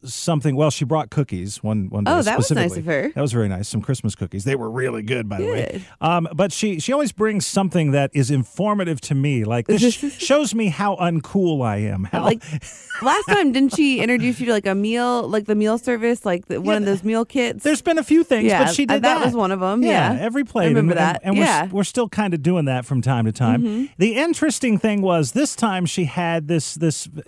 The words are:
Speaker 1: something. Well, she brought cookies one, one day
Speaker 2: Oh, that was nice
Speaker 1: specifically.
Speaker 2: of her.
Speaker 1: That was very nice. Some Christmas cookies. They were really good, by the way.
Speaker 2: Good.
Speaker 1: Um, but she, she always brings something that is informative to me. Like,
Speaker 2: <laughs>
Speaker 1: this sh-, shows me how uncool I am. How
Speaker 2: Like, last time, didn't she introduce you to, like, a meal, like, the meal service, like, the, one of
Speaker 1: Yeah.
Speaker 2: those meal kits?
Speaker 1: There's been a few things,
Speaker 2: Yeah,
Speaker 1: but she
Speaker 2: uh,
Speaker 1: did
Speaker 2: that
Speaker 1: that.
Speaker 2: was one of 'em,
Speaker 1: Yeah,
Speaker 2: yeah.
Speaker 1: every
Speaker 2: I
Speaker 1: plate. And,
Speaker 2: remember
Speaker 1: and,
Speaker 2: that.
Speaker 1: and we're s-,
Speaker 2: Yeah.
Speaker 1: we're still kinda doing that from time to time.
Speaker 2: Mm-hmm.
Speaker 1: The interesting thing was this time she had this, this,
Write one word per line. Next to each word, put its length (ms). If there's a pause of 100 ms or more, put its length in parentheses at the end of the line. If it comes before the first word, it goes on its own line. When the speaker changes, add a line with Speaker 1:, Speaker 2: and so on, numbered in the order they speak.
(100)
Speaker 1:
something. 460
Well, 140
she 140
brought 260
cookies 520
one, 280
one 140
day 80
Speaker 2:
Oh, 100
that 160
was 120
nice 220
Speaker 1:
specifically. 80
Speaker 2:
of 60
her. 280
Speaker 1:
That 60
was 120
very 160
nice. 200
Some 140
Christmas 320
cookies. 300
They 120
were 140
really 320
good, 260
by 120
the 100
way. 220
Speaker 2:
Good. 120 (160)
Speaker 1:
Um, 340
but 180
she, 280
she 120
always 200
brings 340
something 460
that 220
is 160
informative 720
to 120
me. 300
Like, 220
Speaker 2:
<laughs> 20
Speaker 1:
this 140 (120)
sh-, 240
shows 360
me 140
how 280
uncool 680
I 140
am. 260
How 200
Speaker 2:
Like, 180 (600)
last 240
time, 260
didn't 240
she 240
introduce 400
you 60
to, 60
like, 140
a 80
meal, 540
like, 180
the 80
meal 240
service, 460
like, 220
the, 140
one 160
of 60
Speaker 1:
Yeah. 80
Speaker 2:
those 140
meal 200
kits? 400
Speaker 1:
There's 180
been 160
a 40
few 220
things, 220
Speaker 2:
Yeah, 180
Speaker 1:
but 100
she 100
Speaker 2:
uh, 100
Speaker 1:
did 80
Speaker 2:
that 160
Speaker 1:
that. 80
Speaker 2:
was 80
one 180
of 100
'em, 200
Speaker 1:
Yeah, 320
Speaker 2:
yeah. 60
Speaker 1:
every 220
Speaker 2:
I 20
Speaker 1:
plate. 240
And, 80
Speaker 2:
remember 160
Speaker 1:
and, 240
Speaker 2:
that. 80
Speaker 1:
and 120
we're 80
s-, 40
Speaker 2:
Yeah. 220
Speaker 1:
we're 140
still 240
kinda 300
doing 260
that 220
from 160
time 240
to 60
time. 300
Speaker 2:
Mm-hmm. 220 (140)
Speaker 1:
The 180
interesting 640
thing 240
was 300
this 240
time 300
she 180
had 440
this, 260
this, 340 (200)